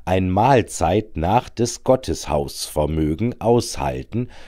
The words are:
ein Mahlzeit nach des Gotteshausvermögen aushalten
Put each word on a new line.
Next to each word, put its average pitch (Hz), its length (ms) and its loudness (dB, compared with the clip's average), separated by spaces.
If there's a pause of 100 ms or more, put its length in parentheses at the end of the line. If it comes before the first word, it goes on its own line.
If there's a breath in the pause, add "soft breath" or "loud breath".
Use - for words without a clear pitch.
ein 92 240 2
Mahlzeit 101 880 2
nach 95 320 0
des - 340 -4
Gotteshausvermögen 78 1600 -2
aushalten 117 880 -2 (200 loud breath)